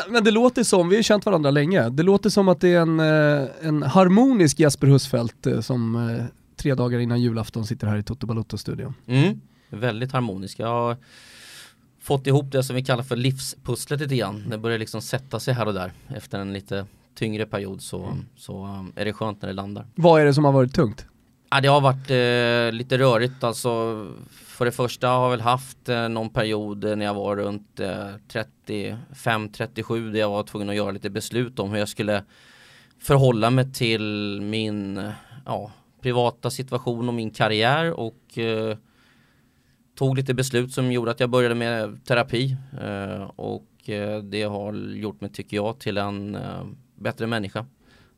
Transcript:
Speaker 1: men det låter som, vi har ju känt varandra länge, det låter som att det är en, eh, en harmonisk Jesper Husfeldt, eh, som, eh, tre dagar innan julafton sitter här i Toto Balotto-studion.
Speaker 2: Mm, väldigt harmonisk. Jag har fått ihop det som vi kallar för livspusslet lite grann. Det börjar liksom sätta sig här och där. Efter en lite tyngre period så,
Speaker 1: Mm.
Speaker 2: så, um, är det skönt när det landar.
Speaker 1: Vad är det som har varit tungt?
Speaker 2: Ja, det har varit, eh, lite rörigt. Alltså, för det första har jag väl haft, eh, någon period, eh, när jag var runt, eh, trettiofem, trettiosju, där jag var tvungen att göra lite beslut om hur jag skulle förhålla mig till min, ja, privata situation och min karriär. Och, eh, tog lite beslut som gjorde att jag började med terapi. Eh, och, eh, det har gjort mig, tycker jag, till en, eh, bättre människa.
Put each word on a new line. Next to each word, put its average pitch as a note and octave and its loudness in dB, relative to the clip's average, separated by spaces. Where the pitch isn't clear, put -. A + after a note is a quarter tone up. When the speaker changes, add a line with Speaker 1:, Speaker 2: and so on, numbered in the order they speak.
Speaker 1:
men A#3 2
det A3 6
låter A#3+ 4
som, F3 4
vi F#3+ 8
har A3+ 4
ju A3 4
känt G#3 2
varandra D#3 4
länge, D3 4
det C#3 0
låter G3 4
som G3 4
att F3+ 4
det F3+ 6
är F3 6
en, E3 4
eh, D3+ 4
en D3+ 0
harmonisk F#3+ 6
Jesper D3 4
Husfeldt, B2 2
eh, B2+ 0
som, A#2 -2
eh, A#2+ -4
tre C#3 -2
dagar B2 0
innan A#2+ 0
julafton A2+ -2
sitter A2 -4
här G#2 0
i G#2 -4
Toto A#2 -8
Balotto-studion. A2+ -6
Speaker 2:
Mm, D#3 2
väldigt A#2 -4
harmonisk. G2+ -4
Jag A2+ -4
har A#2+ -2
fått C3+ -2
ihop C#3 2
det C3 2
som C3 -4
vi B2+ -2
kallar B2+ 0
för C3 -4
livspusslet C3+ -4
lite C#3+ -4
grann. G#2 -2
Det A2 -6
börjar A2+ -2
liksom A2 -8
sätta - -8
sig C3 -4
här A#2 -2
och G#2 -2
där. F#2 -6
Efter G2+ -10
en G2 -6
lite G2 -8
tyngre A2 -4
period G2 -8
så, F2+ -10
Speaker 1:
Mm. F2+ -8
Speaker 2:
så, F#2+ -14
um, F#2+ -12
är G#2 -6
det G#2 -4
skönt G#2+ -6
när G2 -8
det F#2+ -8
landar. G2+ -10
Speaker 1:
Vad E3 8
är D3+ 6
det C#3+ 6
som D3 4
har C#3+ 6
varit C3+ 4
tungt? B2 0
Speaker 2:
Ja, C3+ 2
det C3+ 4
har C#3+ 6
varit, C3+ 2
eh, A#2+ 2
lite B2+ -2
rörigt. B2+ 2
Alltså, A#2+ -2
för - -6
det A#2+ 2
första B2 -2
har B2+ 4
jag B2+ 2
väl B2 0
haft, B2 -2
eh, A#2 -2
någon A2+ -4
period, G#2+ -4
eh, G#2+ 0
när G#2 -4
jag G#2 -2
var G2+ -2
runt, G2+ -6
eh, G2 -6
trettiofem, G#2+ -6
trettiosju, A2+ -6
där G#2+ -2
jag G#2+ 2
var G2+ -2
tvungen G#2 -6
att G#2 -4
göra G2+ -2
lite G2+ -8
beslut A2+ -4
om G2 -4
hur G#2+ -2
jag G#2 -2
skulle G#2 -2
förhålla B2+ 4
mig C3 2
till G#2 -2
min, G#2 -4
ja, G#2 -8
privata A#2+ -2
situation B2 -4
och A#2+ -2
min A2 -4
karriär. A#2+ 2
Och, - -10
eh, A2 -2
tog C3+ 0
lite C3 -2
beslut B2 -2
som B2+ 0
gjorde A#2+ 0
att A2+ -6
jag B2+ 2
började A#2+ 2
med A#2 -4
terapi. B2+ 0
Eh, G2 -8
och, - -10
eh, G#2 -6
det G#2 -6
har G#2 -6
gjort G2+ -10
mig, G2+ -8
tycker - -8
jag, G#2 -4
till G#2 -6
en, G2+ -6
eh, F#2 -10
bättre A2+ -6
människa. A2 -6